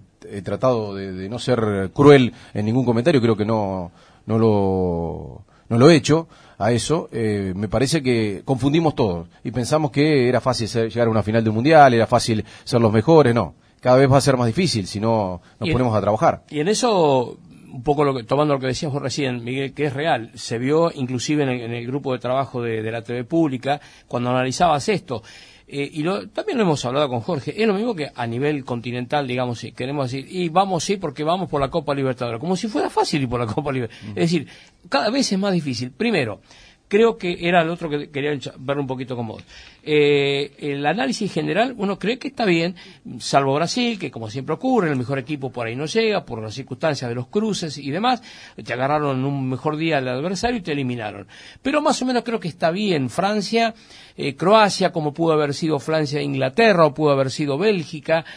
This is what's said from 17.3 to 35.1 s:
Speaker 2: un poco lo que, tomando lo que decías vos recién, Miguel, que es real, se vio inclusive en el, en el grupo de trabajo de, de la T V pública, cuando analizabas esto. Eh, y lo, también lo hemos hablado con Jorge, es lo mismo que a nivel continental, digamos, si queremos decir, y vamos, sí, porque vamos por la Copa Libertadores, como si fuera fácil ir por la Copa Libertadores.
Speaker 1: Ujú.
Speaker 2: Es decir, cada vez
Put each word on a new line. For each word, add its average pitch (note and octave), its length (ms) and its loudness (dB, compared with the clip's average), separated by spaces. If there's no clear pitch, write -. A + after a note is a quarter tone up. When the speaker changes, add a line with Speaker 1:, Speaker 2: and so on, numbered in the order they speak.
Speaker 2:
un B2+ 100 -12
poco D3 220 2
lo C#3 100 2
que, B2 100 -6
tomando D3 280 2
lo C#3 80 0
que B2+ 60 -4
decías C3 260 -4
vos C#3 80 -4
recién, B2+ 420 -4
Miguel, C3 300 -6
que D3 140 -4
es B2+ 80 -4
real, C3 400 -2
se A#2 240 -8
vio D#3 360 2
inclusive C3 500 -2
en C3 40 0
el, B2 140 -2
en A#2 100 -8
el A#2+ 140 -8
grupo C3+ 260 -4
de B2 60 -4
trabajo B2+ 440 -4
de, A2+ 200 -4
de A2 100 -6
la A#2 80 -6
T A#2+ 140 -8
V B2 100 -6
pública, C#3+ 560 0
cuando B2 220 -2
analizabas C3 600 2
esto. C#3 320 -4
Eh, C#3+ 240 -6
y D3+ 120 -6
lo, G3 260 -4
también E4+ 300 -4
lo A3 60 2
hemos D#3 200 0
hablado C3+ 240 0
con B2 120 -4
Jorge, D3 400 -6
es A3+ 60 2
lo G#3+ 60 2
mismo G#3+ 220 -2
que D3 200 -6
a A#2+ 120 -6
nivel C#3 360 -2
continental, B2 640 -4
digamos, B2 340 -4
si A2 120 -12
queremos C3 400 -6
decir, C3+ 180 -8
y F3+ 200 -4
vamos, F#3 340 0
sí, G3+ 140 -2
porque D3+ 260 -6
vamos F3 240 -2
por C#3+ 140 -2
la C3+ 80 -2
Copa D3 240 -2
Libertadores, B2+ 440 -2
como E3+ 180 -2
si G#3+ 120 -4
fuera B3+ 220 -2
fácil F3 320 0
ir B2+ 80 -2
por A#2+ 100 -2
la A#2+ 60 -2
Copa C#3+ 260 -4
Libertadores. A2 380 -8
Speaker 1:
Ujú. G#2 100 -4
Speaker 2:
Es E3+ 100 2
decir, D#3+ 180 -2
cada C4+ 180 0
vez A#3+ 240 0